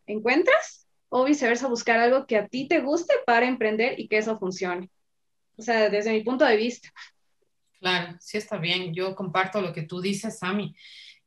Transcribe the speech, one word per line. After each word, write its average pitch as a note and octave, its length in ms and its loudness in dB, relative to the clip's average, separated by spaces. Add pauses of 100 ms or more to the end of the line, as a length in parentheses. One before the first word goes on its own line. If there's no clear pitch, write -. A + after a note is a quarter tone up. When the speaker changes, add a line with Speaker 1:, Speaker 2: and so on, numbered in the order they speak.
Speaker 1:
encuentras C4 800 2 (220)
o B3+ 160 2
viceversa, C4 440 2
buscar A#3 320 2
algo B3+ 260 4
que A3+ 100 2
a G#3 120 0
ti C4 200 -6
te D#4+ 120 4
guste E4+ 340 0 (120)
para A#3+ 200 4
emprender A#3 540 0
y - 80 -10
que G#3+ 100 2
eso A3 200 -2
funcione. F#3 520 -6 (680)
O A3 40 -16
sea, A3 280 2
desde G#3 220 0
mi A3 120 2
punto B3+ 220 2
de A3+ 120 6
vista. A#3+ 320 -4 (920)
Speaker 2:
Claro, F3 400 -2
sí - 180 -8
está G#3 200 -8
bien. F3 360 -4
Yo F#3+ 200 -4
comparto F#3+ 460 -2
lo F3 120 -4
que E3 100 -8
tú F3+ 180 -10
dices, G3+ 380 -4
Sammy. F#3 360 -4 (520)